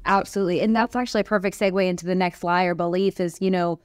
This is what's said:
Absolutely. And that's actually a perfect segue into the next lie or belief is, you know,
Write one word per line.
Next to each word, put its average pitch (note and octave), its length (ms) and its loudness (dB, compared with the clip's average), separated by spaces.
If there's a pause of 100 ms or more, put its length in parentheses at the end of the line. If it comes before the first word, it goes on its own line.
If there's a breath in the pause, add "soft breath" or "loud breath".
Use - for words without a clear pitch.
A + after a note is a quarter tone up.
Absolutely. F#3+ 560 0
And G#3+ 140 2
that's A#3 200 0
actually A#3+ 260 0
a - 20 -4
perfect G3 360 -2
segue G3 300 2
into F3 160 -4
the F3+ 80 -2
next F3+ 300 0
lie F3 220 2
or F3 100 0
belief F3+ 440 0
is, F3 220 -4
you F#3+ 80 2
know, E3+ 360 0